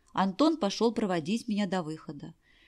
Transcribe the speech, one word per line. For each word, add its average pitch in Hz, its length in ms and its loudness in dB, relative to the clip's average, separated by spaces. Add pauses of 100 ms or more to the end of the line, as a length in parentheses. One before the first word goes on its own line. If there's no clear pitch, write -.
(140)
Антон 233 420 4
пошел 214 360 2
проводить 190 540 -2
меня 202 200 0
до 185 160 -2
выхода. 156 520 -10 (340)